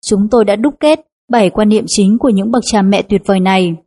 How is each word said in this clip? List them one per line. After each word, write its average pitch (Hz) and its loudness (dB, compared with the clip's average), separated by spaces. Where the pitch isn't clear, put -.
chúng 208 -2
tôi 233 2
đã 202 0
đúc 254 -2
kết 311 0
bảy 226 2
quan 214 0
niệm 214 2
chính 208 2
của 285 0
những 202 0
bậc 247 0
cha 214 0
mẹ 196 2
tuyệt 196 -2
vời 196 0
này. 185 0